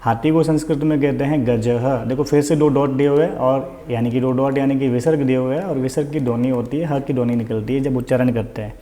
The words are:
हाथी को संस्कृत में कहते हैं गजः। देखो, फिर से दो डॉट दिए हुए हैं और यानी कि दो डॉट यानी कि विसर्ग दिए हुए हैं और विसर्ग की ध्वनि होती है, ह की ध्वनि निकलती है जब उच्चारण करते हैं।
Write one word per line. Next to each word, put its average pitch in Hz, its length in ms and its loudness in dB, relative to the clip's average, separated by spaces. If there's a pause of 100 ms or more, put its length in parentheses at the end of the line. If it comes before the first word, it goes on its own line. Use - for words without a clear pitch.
हाथी 120 300 0
को 160 120 4
संस्कृत 151 340 0
में 151 240 0
कहते 139 220 0
हैं 139 240 0
गजः। 120 580 0
देखो, 131 180 -2
फिर 147 180 2
से 147 140 2
दो 151 120 4
डॉट 139 220 2
दिए 139 180 2
हुए 143 160 4
हैं 170 120 -2
और 131 540 -2
यानी 120 220 0
कि 123 100 0
दो 131 100 0
डॉट 135 260 0
यानी 139 220 2
कि 135 100 0
विसर्ग 135 300 0
दिए 131 180 2
हुए 127 180 0
हैं 165 80 -4
और 170 140 -4
विसर्ग 135 340 -2
की 151 80 -4
ध्वनि 120 300 0
होती 123 280 -2
है, 165 80 -2
ह 147 140 -2
की 135 140 -4
ध्वनि 120 220 0
निकलती 113 380 -4
है 135 60 0
जब 131 180 -2
उच्चारण 127 360 0
करते 113 280 -4
हैं। 104 200 -10